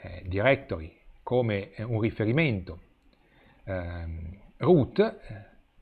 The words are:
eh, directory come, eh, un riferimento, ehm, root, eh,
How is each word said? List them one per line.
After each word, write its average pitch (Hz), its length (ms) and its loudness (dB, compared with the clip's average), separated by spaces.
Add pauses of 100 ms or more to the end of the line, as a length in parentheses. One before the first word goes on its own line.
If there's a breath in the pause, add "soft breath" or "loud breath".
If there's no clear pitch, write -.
eh, 90 240 -12
directory 95 760 0 (240)
come, 110 520 0
eh, - 80 -10
un 113 180 -2
riferimento, 110 800 0 (840 soft breath)
ehm, 85 800 -8 (140)
root, 143 420 4
eh, 156 440 -4 (380)